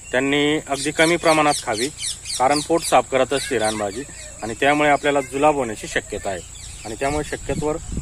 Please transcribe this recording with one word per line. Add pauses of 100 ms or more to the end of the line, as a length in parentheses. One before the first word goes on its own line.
(120)
त्यांनी
अगदी
कमी
प्रमाणात (100)
खावी, (520)
कारण
पोट
साफ
करत
असते
रानभाजी (400)
आणि
त्यामुळे
आपल्याला
जुलाब
होण्याची
शक्यता
आहे (460)
आणि
त्यामुळे
शक्यतोवर (240)